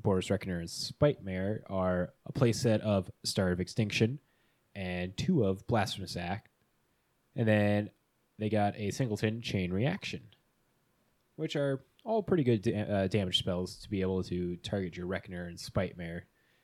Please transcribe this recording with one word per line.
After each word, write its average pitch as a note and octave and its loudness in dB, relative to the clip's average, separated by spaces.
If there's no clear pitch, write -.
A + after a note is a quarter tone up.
Boros F#2+ 2
Reckoner F#2+ -2
and E2+ -8
Spite - 0
Mare F#2+ -4
are F#2 0
a - -10
playset A2 2
of G2 0
Star F#2+ 0
of F2 0
Extinction A2+ 0
and F2+ -6
two C#3 2
of F#2+ 0
Blasphemous G2+ 0
Act. F2+ -6
And A#2 0
then G#2 4
they G#2+ -2
got G#2 2
a G#2 -2
singleton A2+ 0
Chain F#2 0
Reaction, B2+ -2
which D#3 -4
are C#3 0
all A3 0
pretty F3+ 4
good A#2 4
da-, G#2 2
uh, G2 2
damage F#2 2
spells F#2 -2
to - -16
be G2 0
able F#2 2
to F2 -2
target F2+ -4
your F2+ -6
Reckoner F2+ -6
and F2 -12
Spite - -4
Mare E2+ -8